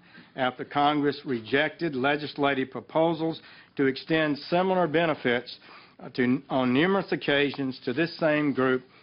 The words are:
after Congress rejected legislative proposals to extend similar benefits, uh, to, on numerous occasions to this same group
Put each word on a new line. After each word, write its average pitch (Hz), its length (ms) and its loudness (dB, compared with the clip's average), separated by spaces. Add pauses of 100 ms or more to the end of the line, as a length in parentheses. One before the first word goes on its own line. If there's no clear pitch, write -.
(360)
after 127 280 -2
Congress 143 600 0
rejected 139 680 -2
legislative 139 760 0
proposals 160 680 -2 (380)
to 143 80 2
extend 151 540 0
similar 180 480 2
benefits, 143 720 0 (440)
uh, 151 60 -12
to, 127 400 2
on 127 240 2
numerous 185 400 2
occasions 143 720 -2
to 127 80 -2
this 160 260 -2
same 151 360 2
group 127 280 2 (200)